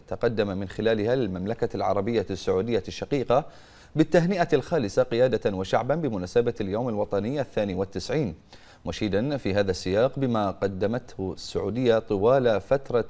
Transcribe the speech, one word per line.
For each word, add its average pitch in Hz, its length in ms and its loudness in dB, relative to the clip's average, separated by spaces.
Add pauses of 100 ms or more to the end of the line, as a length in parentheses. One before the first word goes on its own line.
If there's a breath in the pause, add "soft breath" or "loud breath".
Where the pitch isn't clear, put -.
تقدم 104 500 -2
من 98 100 -6
خلالها 110 480 0
للمملكة 104 600 -2
العربية 98 540 0
السعودية 95 580 0
الشقيقة 131 580 0 (500 loud breath)
بالتهنئة 170 580 4
الخالصة 127 500 0
قيادة 113 540 2
وشعبا 117 380 0
بمناسبة 120 680 0
اليوم 107 280 -2
الوطني 104 520 -2
الثاني 101 340 -2
والتسعين، 95 600 -2 (500 loud breath)
مشيدا 107 520 -2
في 98 160 -2
هذا 98 180 2
السياق 113 480 0
بما 110 320 0
قدمته 98 840 -4
السعودية 110 640 0
طوال 110 640 4
فترة 127 480 0